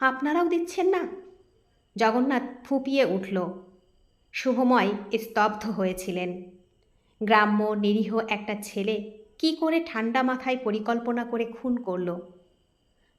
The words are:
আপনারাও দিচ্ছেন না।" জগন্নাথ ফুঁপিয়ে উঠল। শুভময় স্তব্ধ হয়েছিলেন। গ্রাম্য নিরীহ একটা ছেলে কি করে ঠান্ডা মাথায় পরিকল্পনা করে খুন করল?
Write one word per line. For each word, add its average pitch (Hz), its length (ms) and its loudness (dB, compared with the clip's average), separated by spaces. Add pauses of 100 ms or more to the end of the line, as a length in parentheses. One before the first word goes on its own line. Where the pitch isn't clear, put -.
আপনারাও 285 480 2
দিচ্ছেন 339 400 0
না।" 359 200 2 (880)
জগন্নাথ 247 460 2 (220)
ফুঁপিয়ে 269 400 2
উঠল। 185 580 -2 (720)
শুভময় 240 840 2
স্তব্ধ 214 520 0
হয়েছিলেন। 180 800 -4 (720)
গ্রাম্য 208 420 4
নিরীহ 208 640 2
একটা 208 340 -4
ছেলে 208 560 -6 (200)
কি 320 180 0
করে 320 300 0
ঠান্ডা 233 360 -2
মাথায় 254 340 -2
পরিকল্পনা 233 680 -2
করে 233 200 -4
খুন 240 320 -4
করল? 180 400 -4 (1040)